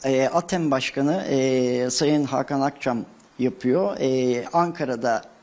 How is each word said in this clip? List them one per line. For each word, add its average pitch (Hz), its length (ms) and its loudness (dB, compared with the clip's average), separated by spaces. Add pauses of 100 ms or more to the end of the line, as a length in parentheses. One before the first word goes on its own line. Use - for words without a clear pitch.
E, 135 280 2
atem 170 380 0
Başkanı, 139 600 0
e, 127 600 2
Sayın 147 340 2
Hakan 135 360 -2
Akçam 135 440 -2 (340)
yapıyor. 127 640 0
E, 127 520 0
"Ankara'da 131 680 0 (200)